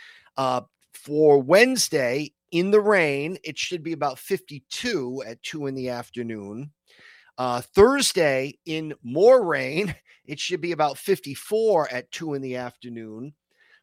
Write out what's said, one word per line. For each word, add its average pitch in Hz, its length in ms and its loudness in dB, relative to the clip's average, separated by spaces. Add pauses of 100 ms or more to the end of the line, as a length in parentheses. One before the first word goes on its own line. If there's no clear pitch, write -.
(360)
Uh, 127 260 -2 (300)
for 147 480 4
Wednesday, 151 920 2 (180)
in 180 200 0
the 214 100 6
rain, 170 640 0
it 156 160 -12
should 175 240 -6
be 165 100 -6
about 139 240 -4
fifty-two 135 1120 -6
at 113 160 -14
two 147 240 -8
in 135 80 -6
the 127 140 -6
afternoon. 120 840 -10 (640)
Uh, 123 240 -2
Thursday, 170 1040 2
in 156 380 -6
more 196 420 6
rain, 151 480 -2 (180)
<laughs> - 140 -20
it 143 140 -12
should 170 220 -6
be 170 100 -4
about 147 260 0
fifty-four 190 960 0
at 127 200 -8
two 156 220 -8
in 135 80 -6
the 127 120 -6
afternoon. 120 800 -12 (480)